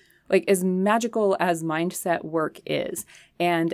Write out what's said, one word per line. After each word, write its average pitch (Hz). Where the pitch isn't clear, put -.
Like, 190
as 185
magical 202
as 170
mindset 165
work 156
is, -
and 170